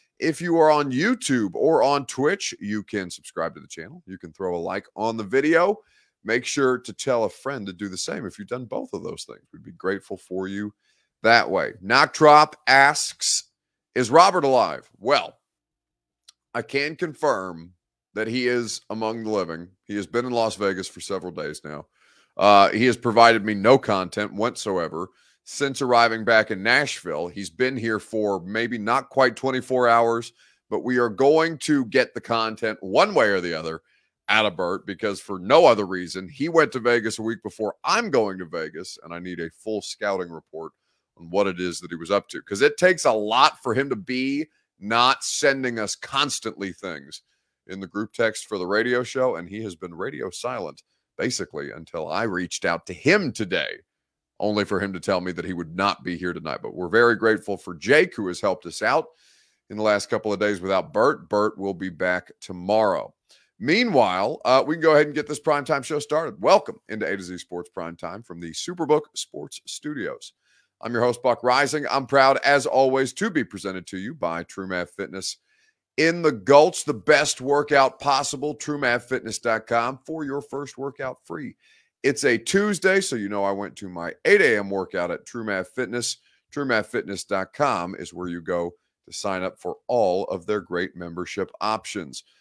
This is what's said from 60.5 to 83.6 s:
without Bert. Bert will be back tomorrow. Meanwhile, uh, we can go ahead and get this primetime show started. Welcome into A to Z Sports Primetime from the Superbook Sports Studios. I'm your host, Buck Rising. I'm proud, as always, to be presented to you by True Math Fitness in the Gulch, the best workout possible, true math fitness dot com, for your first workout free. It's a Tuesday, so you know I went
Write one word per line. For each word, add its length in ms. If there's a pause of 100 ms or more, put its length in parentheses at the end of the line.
without 320
Bert. 360
Bert 280
will 180
be 160
back 500
tomorrow. 720 (460)
Meanwhile, 840
uh, 220
we 80
can 80
go 100
ahead 140
and 80
get 120
this 140
primetime 420
show 160
started. 440
Welcome 360 (120)
into 200
A 60
to 60
Z 160
Sports 360
Primetime 480
from 160
the 120
Superbook 540 (100)
Sports 520
Studios. 680 (480)
I'm 100
your 100
host, 200
Buck 200
Rising. 480
I'm 160
proud, 380
as 220
always, 480
to 160
be 140
presented 420
to 100
you 180
by 280
True 240
Math 240
Fitness 480 (580)
in 240
the 120
Gulch, 520
the 80
best 480
workout 580
possible, 560
true 220
math 320
fitness 300
dot 280
com, 380
for 180
your 200
first 340
workout 480
free. 320 (460)
It's 220
a 120
Tuesday, 640
so 160
you 140
know 120
I 100
went 240